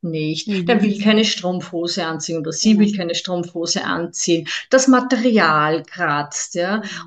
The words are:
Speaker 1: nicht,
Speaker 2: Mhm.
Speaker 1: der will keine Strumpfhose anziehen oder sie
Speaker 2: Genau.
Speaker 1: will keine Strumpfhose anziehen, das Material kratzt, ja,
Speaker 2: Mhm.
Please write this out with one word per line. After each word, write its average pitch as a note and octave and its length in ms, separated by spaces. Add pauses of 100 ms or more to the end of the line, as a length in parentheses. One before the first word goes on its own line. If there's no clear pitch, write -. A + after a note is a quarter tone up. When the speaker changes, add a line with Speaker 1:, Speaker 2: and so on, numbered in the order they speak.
Speaker 1:
nicht, D#3 460
Speaker 2:
Mhm. F#3+ 200
Speaker 1:
der G#3 160
will G3+ 180
keine G#3+ 240
Strumpfhose F3 800
anziehen D#3+ 320
oder D#3+ 140
sie A3 220
Speaker 2:
Genau. G#3 120
Speaker 1:
will G3+ 100
keine E3+ 200
Strumpfhose F3 680
anziehen, E3+ 640 (220)
das C4 180
Material G#3+ 960
kratzt, D3 720
ja, F#3 240
Speaker 2:
Mhm. G#3+ 60 (240)